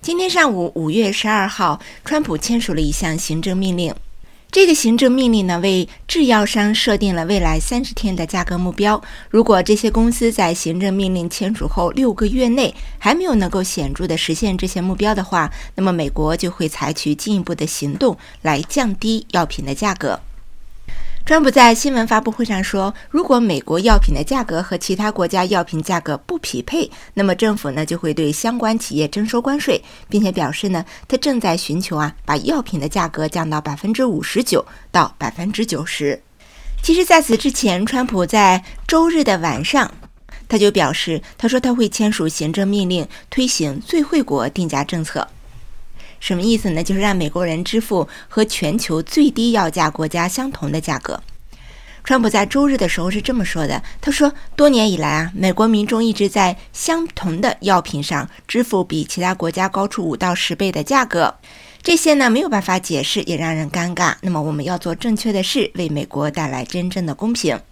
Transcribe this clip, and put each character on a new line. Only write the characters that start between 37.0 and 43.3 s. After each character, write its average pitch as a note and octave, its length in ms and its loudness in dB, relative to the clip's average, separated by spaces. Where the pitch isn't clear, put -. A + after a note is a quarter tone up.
在 E4+ 160 6
此 - 160 2
之 - 140 2
前， G3 340 0
川 B3+ 220 -2
普 F#3+ 180 0
在 F#3 380 6
周 E4 220 4
日 D#4+ 160 2
的 G3 140 2
晚 D3+ 260 -2
上， C4+ 280 0
他 A3+ 80 0
就 G3+ 140 6
表 E3 220 2
示， D#3+ 280 -4
他 A#3 120 0
说 B3+ 100 2
他 B3 160 0
会 A#3 140 2
签 G#3+ 240 0
署 E3 160 0
行 D#3+ 240 -4
政 G3 160 0
命 G3 200 0
令， F3+ 200 -2